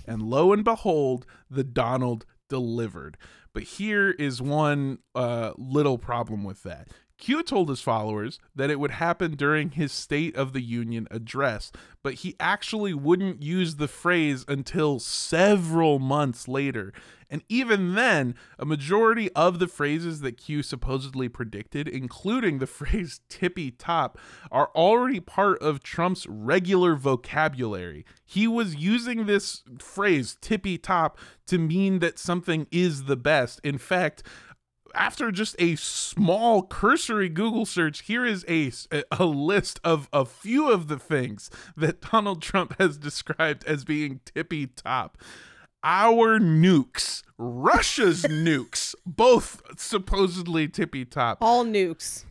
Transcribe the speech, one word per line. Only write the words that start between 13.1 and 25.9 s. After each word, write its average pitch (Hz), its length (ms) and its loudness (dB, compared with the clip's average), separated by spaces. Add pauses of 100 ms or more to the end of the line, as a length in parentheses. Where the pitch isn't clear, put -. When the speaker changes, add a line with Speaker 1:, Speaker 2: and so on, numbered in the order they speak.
Speaker 1:
use 160 360 0
the 147 100 -2
phrase 156 600 0
until 143 500 0
several 165 1000 2
months 135 480 -2
later. 127 440 -4 (380)
And 156 180 -8
even 208 460 2
then, 175 400 2 (240)
a - 60 -8
majority 202 680 2
of 170 280 2
the 180 80 0
phrases 156 520 -4
that 127 160 -6
Q 147 280 -6
supposedly 131 640 -6
predicted, 117 580 -8
including 165 720 -2
the 131 80 -2
<laughs> - 0 -
phrase 165 640 -4
"tippy 175 420 -4
top," 156 480 -2 (320)
are 135 240 4
already 226 460 4
part 196 420 0
of 151 220 -2
Trump's 180 440 -2